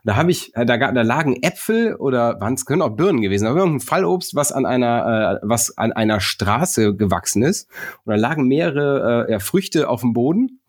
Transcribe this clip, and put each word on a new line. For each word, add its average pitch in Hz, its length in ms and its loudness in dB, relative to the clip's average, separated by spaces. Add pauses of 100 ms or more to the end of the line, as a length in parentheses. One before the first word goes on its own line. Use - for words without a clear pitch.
Da 104 140 0
hab 160 120 4
ich, - 280 -2
äh, 120 100 2
da 120 100 2
ga-, 131 140 0
da 123 120 2
lagen 127 380 2
Äpfel 220 540 0
oder 117 460 0
waren's, 117 260 -4
können 160 160 0
auch 113 140 -2
Birnen 151 260 2
gewesen, 101 240 0
aber 139 140 2
irgendein 160 260 0
Fallobst, 175 480 -2
was 143 160 2
an 135 160 -2
einer, 117 760 0
äh, - 60 -8
was 117 320 -2
an 113 140 0
einer 107 280 0
Straße 107 760 0
gewachsen 101 480 0
ist. - 260 -2 (340)
Und 110 60 -8
da 104 60 0
lagen 127 320 0
mehrere, 139 800 0
äh, 110 40 -2
ja, 107 60 0
Früchte 175 500 -2
auf 117 120 -2
dem 123 140 0
Boden, 165 540 0